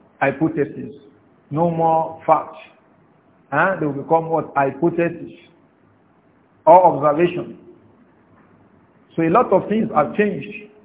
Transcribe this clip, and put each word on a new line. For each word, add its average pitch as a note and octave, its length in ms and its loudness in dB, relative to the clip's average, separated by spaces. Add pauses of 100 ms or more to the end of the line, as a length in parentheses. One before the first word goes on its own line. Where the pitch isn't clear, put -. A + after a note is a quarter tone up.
(200)
Hypothesis. C#3 720 -2 (560)
No E3 200 0
more D#3+ 540 -2
facts. - 340 0 (920)
Huh? F3 280 -2
They D#3 60 -4
will C#3+ 180 -6
become D#3+ 260 -2
what? D#3 260 -4
Hypothesis E3 760 -2 (1300)
or F3+ 220 10
observation. D3+ 720 0 (1600)
So E3 60 -2
a D#3+ 80 0
lot A#3 220 2
of F#3 160 2
things G#3 260 -2
have D3+ 220 0
changed. G3 540 -4 (140)